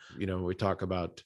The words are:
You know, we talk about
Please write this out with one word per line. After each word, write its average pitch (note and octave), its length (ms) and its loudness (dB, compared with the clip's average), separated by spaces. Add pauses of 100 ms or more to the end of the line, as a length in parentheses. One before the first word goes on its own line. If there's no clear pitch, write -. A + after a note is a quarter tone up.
(180)
You G2 80 0
know, F#2 160 0
we F2+ 120 2
talk F#2+ 280 2
about F2+ 440 0